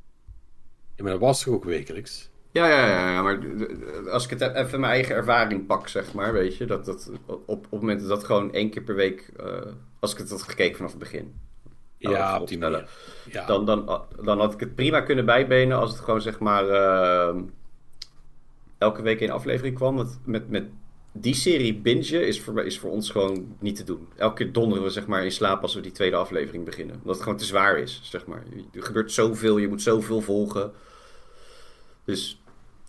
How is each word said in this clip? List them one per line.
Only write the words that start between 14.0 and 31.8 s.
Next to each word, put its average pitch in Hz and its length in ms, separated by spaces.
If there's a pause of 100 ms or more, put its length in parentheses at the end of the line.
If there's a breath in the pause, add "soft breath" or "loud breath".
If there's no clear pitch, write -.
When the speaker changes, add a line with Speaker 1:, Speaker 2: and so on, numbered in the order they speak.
Speaker 2:
dan 104 160
had 107 120
ik - 80
het 123 140
prima 147 260
kunnen 131 240
bijbenen 127 540
als 110 120
het - 100
gewoon, 110 220
zeg 107 160
maar, 101 300
ehm, 92 760 (1400)
elke 107 240
week 110 180
één 107 100
aflevering 131 460
kwam. 131 200
Want - 280
met, 110 260
met 104 140 (480)
die 107 220
serie 127 460
bingen 143 460
is - 140
voor, 110 240
is - 140
voor - 120
ons 104 200
gewoon 95 480
niet 101 180
te 101 80
doen. 87 320
Elke 110 180 (100)
keer 90 80
donderen 107 320
we, 95 60
zeg 104 160
maar, 95 180
in 95 80
slaap 95 300
als 90 120
we 101 60
die 90 120
tweede 92 240
aflevering 87 480
beginnen. 82 320
Omdat 92 180
het 92 80
gewoon 104 160
te - 60
zwaar 98 340
is, 64 240
zeg - 240
maar. 82 160 (320)
Er - 80
gebeurt 107 300
zoveel, 110 460
je 101 100
moet 104 140
zoveel 110 380
volgen. 104 520 (1300 loud breath)